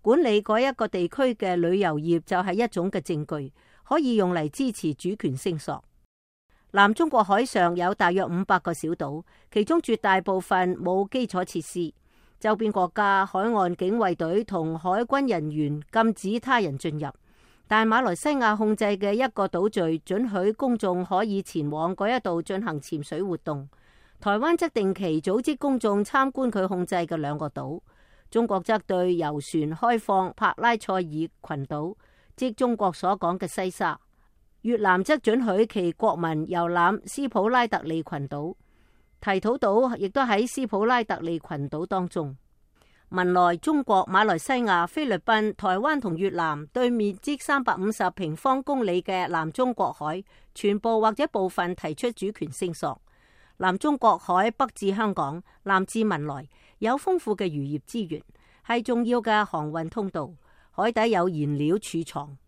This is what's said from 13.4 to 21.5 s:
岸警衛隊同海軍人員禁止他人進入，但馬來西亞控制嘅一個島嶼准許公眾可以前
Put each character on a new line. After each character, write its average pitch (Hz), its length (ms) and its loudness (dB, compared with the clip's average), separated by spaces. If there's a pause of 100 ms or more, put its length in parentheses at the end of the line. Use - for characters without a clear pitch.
岸 202 340 2
警 185 220 0
衛 196 180 2
隊 175 300 0
同 160 340 -4
海 185 240 0
軍 277 260 0
人 160 220 0
員 147 400 -2
禁 226 240 4
止 208 240 -4
他 247 220 0
人 151 160 -2
進 151 220 -4
入， 147 100 -6 (580)
但 220 220 4
馬 233 140 4
來 226 120 2
西 277 140 -2
亞 247 280 2
控 214 200 2
制 - 80 0
嘅 202 300 0
一 254 180 2
個 196 160 0
島 185 200 0
嶼 160 360 0
准 220 240 -2
許 196 240 0
公 240 240 0
眾 180 280 0
可 190 200 0
以 196 180 -2
前 151 260 -4